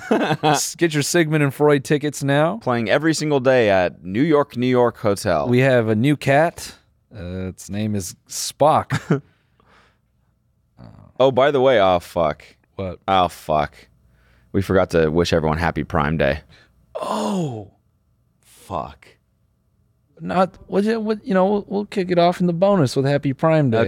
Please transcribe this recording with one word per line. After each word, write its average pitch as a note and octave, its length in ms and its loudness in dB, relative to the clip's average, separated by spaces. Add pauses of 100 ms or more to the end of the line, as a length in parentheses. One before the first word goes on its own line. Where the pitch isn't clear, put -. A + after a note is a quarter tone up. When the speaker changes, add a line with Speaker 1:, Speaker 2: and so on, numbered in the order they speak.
Speaker 1:
<laughs> - 80 -18
Speaker 2:
S-, D3+ 640 0
get E3 180 -2
your D3 100 -2
Sigmund D#3 400 0
and C#3 100 0
Freud D3 300 2
tickets D3 400 -4
now. D3+ 360 0
Speaker 1:
Playing A#2+ 300 -4
every D3 240 2
single D3 280 -2
day B2 280 4
at F#2 340 0
New F#2+ 200 -4
York, D3 320 0
New A#2+ 120 -2
York B2 300 2
Hotel. F#2+ 500 -2
Speaker 2:
We A#2+ 120 2
have B2+ 300 2
a A2 60 0
new C3+ 200 2
cat. D3 580 0 (400)
Uh, F#2 360 -10
its - 200 -16
name G#2 260 -4
is F#2 200 -8 (120)
Spock. - 1000 -2
<laughs> - 40 -20 (1900)
Speaker 1:
Oh, C3 120 4
by C3 180 2
the C#3 80 0
way, B2+ 220 4
oh, F#2 180 4
fuck. D#2+ 460 -4 (320)
Speaker 2:
What? F#2 280 -10
Speaker 1:
Oh, F#2 220 2
fuck. D2+ 480 -4 (800)
We G2 80 0
forgot F#2 300 0
to D#2+ 180 2
wish E2+ 240 0
everyone D#2 240 0
happy D#2+ 260 -2
Prime D2+ 320 -2
Day. D2 240 -2 (560)
Speaker 2:
Oh. F3 760 -6 (680)
Speaker 1:
Fuck. - 680 -12 (1160)
Speaker 2:
Not, F#3 360 -2 (120)
what, G3 160 -2 (160)
what, G#3+ 260 -6
you A3+ 60 -2
know, F#3 120 2
we'll, G#3 220 -2
we'll G3+ 200 -6
kick F#3 220 -6
it F3 100 2
off F3 200 2
in F3+ 80 2
the F3 60 0
bonus F3+ 420 2
with C#3 100 0
Happy C#3 280 0
Prime D#3 360 2
Day. A2+ 180 2